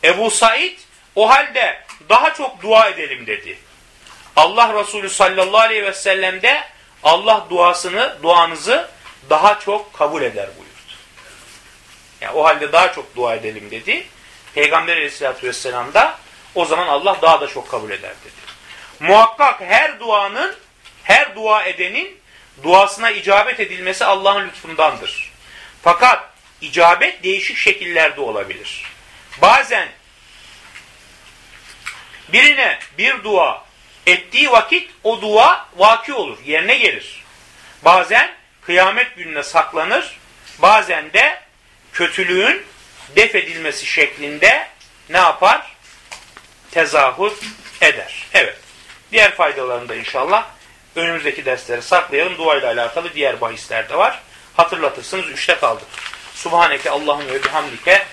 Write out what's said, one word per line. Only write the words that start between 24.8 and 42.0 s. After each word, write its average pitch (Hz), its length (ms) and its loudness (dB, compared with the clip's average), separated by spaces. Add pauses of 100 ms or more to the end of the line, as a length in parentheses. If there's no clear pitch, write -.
Fakat 214 460 4 (320)
icabet 175 640 2
değişik 190 340 -4
şekillerde 165 640 -2
olabilir. - 640 -10 (580)
Bazen 214 480 2 (2500)
birine 254 500 2 (180)
bir 226 260 -2
dua 175 420 0 (420)
ettiği 247 440 0
vakit - 400 2 (120)
o 220 180 -2
dua 220 440 4 (100)
vaki 226 380 2
olur, 147 320 -6
yerine 156 300 0
gelir. 175 480 -4 (580)
Bazen 185 540 4 (260)
kıyamet 190 540 0
gününe 160 280 -10
saklanır, 170 720 -2 (420)
bazen 175 540 2
de 277 280 0 (520)
kötülüğün 185 720 -2 (500)